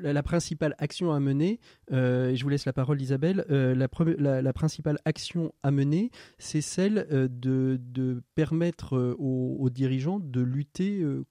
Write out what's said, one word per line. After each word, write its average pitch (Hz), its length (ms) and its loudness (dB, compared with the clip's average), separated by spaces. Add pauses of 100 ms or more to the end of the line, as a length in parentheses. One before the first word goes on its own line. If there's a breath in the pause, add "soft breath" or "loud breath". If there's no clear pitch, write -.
la, 147 100 -2
la 147 120 0
principale 160 540 -2
action 165 340 -2
à 143 80 2
mener, 143 400 2 (320 soft breath)
euh, 127 380 2
et 135 60 2
je 120 60 -4
vous 139 80 -2
laisse 143 160 0
la 135 60 0
parole 139 280 0
Isabelle, 139 500 0
euh, 131 240 4
la 131 120 2
pre-, 165 320 0
la, 135 240 2
la 135 100 2
principale 151 520 -2
action - 480 -4 (100)
à 139 80 2
mener, 143 400 2 (260 loud breath)
c'est - 240 -4
celle, 196 520 0
euh, 131 180 4
de, 131 500 0
de 123 420 -4 (120)
permettre, 160 640 0
euh, 123 220 2
au, 131 420 -2
au 131 100 2
dirigeant 131 480 0
de 135 240 -2
lutter, 147 580 -2
euh, 139 300 -2